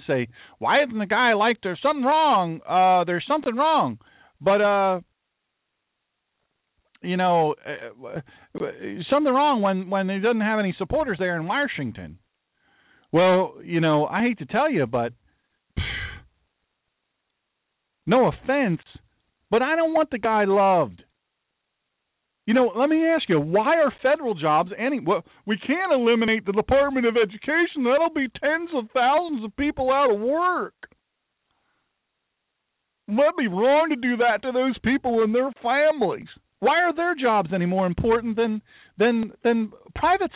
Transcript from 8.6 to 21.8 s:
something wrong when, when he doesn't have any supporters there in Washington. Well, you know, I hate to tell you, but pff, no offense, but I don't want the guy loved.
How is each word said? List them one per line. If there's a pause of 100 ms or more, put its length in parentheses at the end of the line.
something
wrong
when,
when
he
doesn't
have
any
supporters
there
in
Washington. (920)
Well,
you
know,
I
hate
to
tell
you,
but (640)
pff, (2250)
no
offense, (720)
but
I
don't
want
the
guy
loved. (1400)